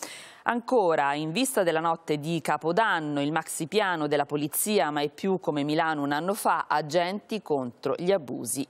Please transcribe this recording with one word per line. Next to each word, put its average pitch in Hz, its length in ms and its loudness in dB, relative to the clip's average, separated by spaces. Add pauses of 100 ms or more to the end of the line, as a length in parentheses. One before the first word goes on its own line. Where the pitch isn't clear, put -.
(440)
Ancora, 170 720 2
in 156 180 -2
vista 226 300 0
della 165 180 2
notte 165 400 -2
di 160 220 -2
Capodanno, 160 800 0
il 143 100 0
maxi 160 360 -4
piano 180 400 0
della 143 180 2
polizia, 151 640 0
mai 147 200 0
più 190 300 0
come 147 240 0
Milano 156 380 0
un 143 100 0
anno 165 220 0
fa, 180 340 0
agenti 175 760 0
contro 135 520 -2
gli 175 160 0
abusi 131 580 -2